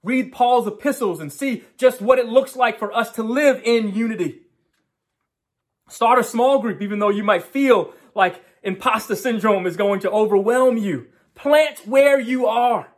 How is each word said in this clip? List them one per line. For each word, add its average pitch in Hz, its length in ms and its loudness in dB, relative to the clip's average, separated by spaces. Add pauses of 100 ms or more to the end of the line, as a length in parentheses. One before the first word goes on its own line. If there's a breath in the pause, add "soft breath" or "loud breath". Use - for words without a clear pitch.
Read 262 300 -4
Paul's 247 340 2
epistles 208 540 -4
and 147 120 -10
see 269 320 -6 (140)
just 247 240 2
what 247 180 4
it 233 80 -2
looks 262 280 0
like 240 240 0
for 208 160 -6
us 220 180 -2
to 226 100 -6
live 262 420 2
in 226 280 0
unity. 202 480 -4 (1500)
Start 240 300 4
a 233 40 0
small 254 360 0
group, 202 220 -6
even 208 180 -6
though 208 100 0
you 208 140 -2
might 196 200 0
feel 262 500 0 (220 loud breath)
like 185 260 0 (220 soft breath)
imposter 214 520 -4
syndrome 208 500 -2
is 170 100 -4
going 202 260 -2
to 190 80 -2
overwhelm 214 680 2
you. 196 300 -6 (280 soft breath)
Plant 294 500 0
where 277 340 4
you 247 280 -2
are. 240 400 0 (100)